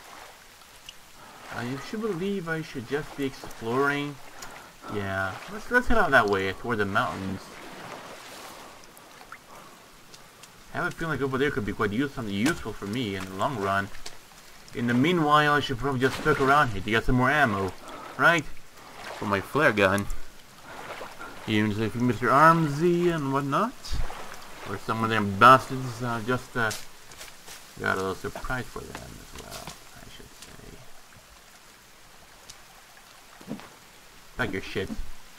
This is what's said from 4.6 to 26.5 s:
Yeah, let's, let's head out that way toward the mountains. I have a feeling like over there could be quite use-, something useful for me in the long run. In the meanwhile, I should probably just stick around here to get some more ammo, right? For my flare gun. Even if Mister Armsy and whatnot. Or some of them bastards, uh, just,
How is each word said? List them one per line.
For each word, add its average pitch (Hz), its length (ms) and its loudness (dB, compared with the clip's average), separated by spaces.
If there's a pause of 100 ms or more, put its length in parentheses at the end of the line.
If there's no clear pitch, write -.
Yeah, 95 400 -2 (180)
let's, 214 200 -10
let's 247 160 4
head 240 100 8
out 180 140 4
that 120 160 8
way 95 260 2
toward 117 240 -4
the 104 80 2
mountains. 95 560 -2 (3250)
I - 60 -10
have 156 80 -2
a 170 60 -4
feeling 165 220 -4
like 123 100 -2
over 131 160 0
there 147 100 2
could 104 160 -2
be 98 80 -2
quite 104 180 0
use-, 135 220 -2
something 110 180 -6
useful 113 400 0
for - 140 -10
me 104 300 -2
in 95 100 -6
the 95 80 -10
long 113 260 -2
run. 98 300 0 (880)
In 120 100 -2
the 120 80 2
meanwhile, 147 600 6
I 143 60 6
should 131 200 -2
probably 131 200 0
just 131 220 2
stick 147 180 4
around 139 300 6
here 95 120 -4
to 104 100 -2
get 113 140 2
some 131 100 4
more 127 160 6
ammo, 104 420 2 (460)
right? 156 260 6 (720)
For 113 80 -6
my 98 160 2
flare 143 300 4
gun. 101 340 4 (1400)
Even 107 240 4 (100)
if 107 140 -2
Mister 120 320 0
Armsy 165 840 6
and 139 220 -2
whatnot. 143 400 0 (960)
Or 98 80 -6
some 110 260 -2
of 110 60 2
them 101 300 2
bastards, 127 640 8
uh, 117 240 -4
just, 127 280 -2